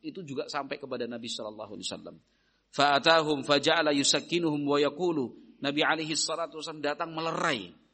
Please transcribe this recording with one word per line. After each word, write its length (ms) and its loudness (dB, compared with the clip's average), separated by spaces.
Itu 160 -10
juga 240 -8
sampai 320 -6
kepada 320 -8
Nabi 160 -10
sallallahu 480 -10
alaihi 160 -8
wasallam. 260 -12
Fa'atahum 720 4
faja'ala 560 4
yusakkinuhum 640 0
wa 160 2
yaqulu. 880 0
Nabi 160 0
alaihi 320 2
salatu 480 -4
wasallam 240 -8
datang 320 -2
melerai. 560 -2